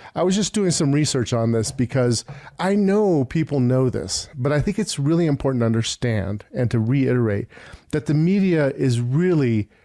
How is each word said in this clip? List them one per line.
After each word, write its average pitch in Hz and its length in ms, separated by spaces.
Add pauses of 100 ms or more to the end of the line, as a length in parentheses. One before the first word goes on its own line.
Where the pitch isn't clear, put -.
(140)
I 156 80
was 185 120
just 196 180
doing 190 200
some 143 200
research 143 400
on 117 200
this, 113 200
because 123 540 (320)
I 190 160
know 196 500
people 143 360
know 127 280
this, - 460
but 135 180
I 147 80
think 196 180
it's - 200
really 165 260
important 135 380
to 117 40
understand 110 840
and 123 180
to 123 80
reiterate 120 680 (460)
that 151 120
the 156 100
media 165 600
is 127 240
really 131 680 (140)